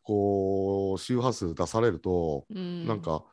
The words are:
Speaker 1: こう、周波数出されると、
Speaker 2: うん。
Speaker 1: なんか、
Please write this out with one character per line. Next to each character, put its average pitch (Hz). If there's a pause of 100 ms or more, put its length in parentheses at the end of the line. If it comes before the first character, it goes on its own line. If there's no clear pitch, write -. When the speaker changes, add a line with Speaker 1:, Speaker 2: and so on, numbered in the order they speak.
Speaker 1:
こ 98
う、 92
周 123
波 123
数 85
出 87
さ 113
れ 117
る 87
と、 82
Speaker 2:
う 202
ん。 175
Speaker 1:
な 113
ん 98
か、 82